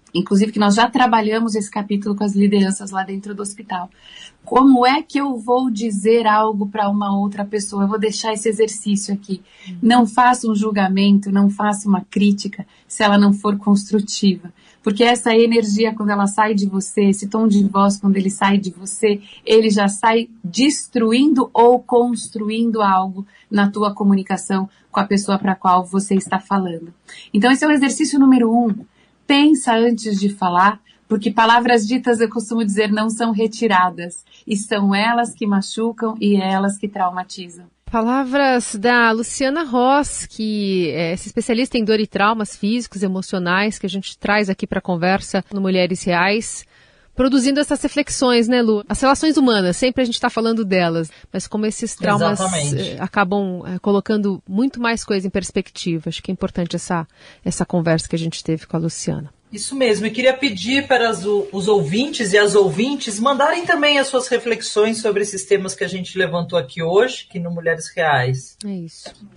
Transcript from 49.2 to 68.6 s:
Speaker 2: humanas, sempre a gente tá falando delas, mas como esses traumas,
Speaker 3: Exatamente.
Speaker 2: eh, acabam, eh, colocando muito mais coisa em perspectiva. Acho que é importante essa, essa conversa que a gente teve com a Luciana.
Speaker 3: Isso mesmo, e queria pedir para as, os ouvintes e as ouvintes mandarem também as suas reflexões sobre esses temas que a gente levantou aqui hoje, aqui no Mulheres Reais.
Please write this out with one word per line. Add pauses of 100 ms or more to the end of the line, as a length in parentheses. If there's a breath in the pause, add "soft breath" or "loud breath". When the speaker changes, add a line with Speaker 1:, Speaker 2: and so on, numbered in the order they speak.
Speaker 2:
humanas,
sempre
a
gente
tá
falando
delas, (220 soft breath)
mas
como
esses
traumas,
Speaker 3:
Exatamente.
Speaker 2:
eh,
acabam,
eh,
colocando
muito
mais
coisa
em
perspectiva.
Acho
que
é
importante
essa, (380 soft breath)
essa
conversa
que
a
gente
teve
com
a
Luciana. (180)
Speaker 3:
Isso
mesmo,
e
queria
pedir
para
as,
os
ouvintes
e
as
ouvintes
mandarem
também
as
suas
reflexões
sobre
esses
temas
que
a
gente
levantou
aqui
hoje,
aqui
no
Mulheres
Reais.